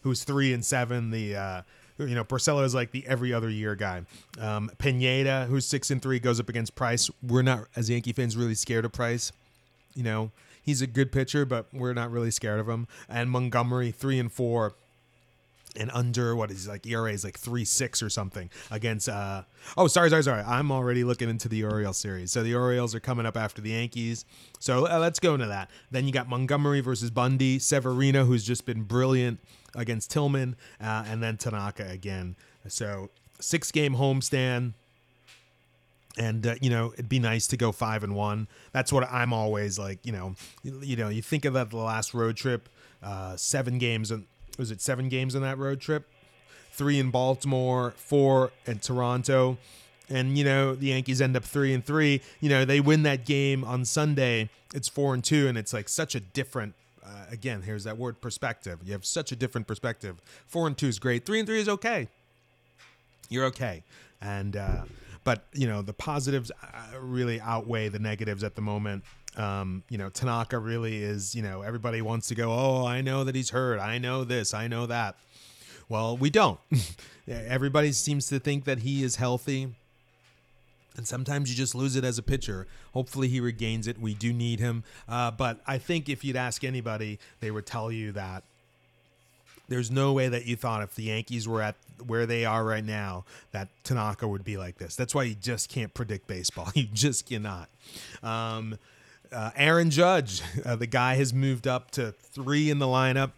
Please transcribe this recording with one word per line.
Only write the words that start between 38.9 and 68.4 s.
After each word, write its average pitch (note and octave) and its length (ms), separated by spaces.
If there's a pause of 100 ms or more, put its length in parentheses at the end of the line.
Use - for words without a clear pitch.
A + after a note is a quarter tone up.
what B2+ 180
I'm A#2+ 220
always G#2 460
like, G2 260
you A#2+ 60
know, F#2 240 (260)
you, C3+ 220
you C3 120
know, A2 140
you A2 140
think D3+ 220
about B2+ 260
the A#2 60
last A2 360
road A2+ 240
trip, - 320 (320)
uh, F#2+ 360
seven B2+ 420
games, A2+ 320
and A2 160 (320)
was A#2+ 100
it G#2+ 120
seven C3 280
games C3 260
on C#3 60
that C3+ 160
road C3+ 240
trip? D3+ 260 (640)
Three C#3+ 280
in C3 100
Baltimore, B2+ 880
four C3+ 540 (160)
in A2+ 100
Toronto. B2+ 800 (520)
And, C3+ 280
you C#3+ 60
know, C3+ 320
the C3+ 140
Yankees C3 320
end C3 140
up A#2+ 80
three C#3 300
and B2 100
three. D3 380 (180)
You D3+ 100
know, C3+ 140
they C#3 160
win D3+ 220
that C#3 240
game C#3 380
on B2 200
Sunday. C3 680 (200)
It's C3 160
four C#3 280
and A#2+ 80
two, D3 240
and A#2+ 100
it's, G#2+ 160
like, G#2 160
such - 240
a B2 60
different, G#2+ 560 (280)
uh, G2+ 280
again, A2 320
here's G#2 220
that A2 120
word, A#2+ 240
perspective. A#2 640
You G2 60
have G2 140
such - 260
a C3 40
different A#2 300
perspective. G#2+ 560 (240)
Four E3 220
and C#3+ 100
two C#3+ 100
is G#2 120
great. A#2+ 260
Three G#3+ 140
and G#3 80
three A3 120
is G#3 80
okay. G3+ 400 (1200)
You're C3 160
okay. A2 360 (400)
And, G2+ 340
uh, G2 280 (400)
but, A#2 300
you C3+ 120
know, G#2 160
the G2 120
positives, C#3 580 (100)
uh, A#2 380
really B2 420
outweigh A2+ 480
the G2+ 80
negatives G#2+ 460